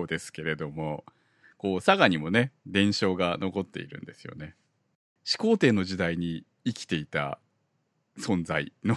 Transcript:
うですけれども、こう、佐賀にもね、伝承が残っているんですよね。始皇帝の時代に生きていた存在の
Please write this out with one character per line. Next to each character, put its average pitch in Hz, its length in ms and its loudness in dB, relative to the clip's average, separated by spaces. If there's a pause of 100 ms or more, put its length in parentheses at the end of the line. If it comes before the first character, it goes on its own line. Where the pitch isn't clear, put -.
う 82 40 -8
で 82 120 -4
す - 120 -16
け 78 120 -10
れ 80 120 -2
ど 76 140 -6
も、 76 340 -6 (540)
こ 95 180 -2
う、 92 60 -2
佐 196 160 4
賀 156 100 6
に 85 120 2
も 78 100 -4
ね、 120 220 2 (160)
伝 101 260 4
承 95 220 0
が 90 240 0
残 95 220 -2
っ 92 40 -4
て - 140 -10
い - 80 -10
る - 120 -16
ん - 60 -16
で - 80 -14
す - 120 -20
よ - 100 -14
ね。 - 200 -14 (680)
始 - 160 -2
皇 220 180 4
帝 135 140 6
の 98 120 4
時 92 140 -6
代 85 180 0
に 85 300 -4 (180)
生 117 100 -2
き - 120 -14
て - 100 -2
い 76 120 -4
た 71 320 -4 (800)
存 92 260 0
在 76 260 -4 (120)
の 113 140 2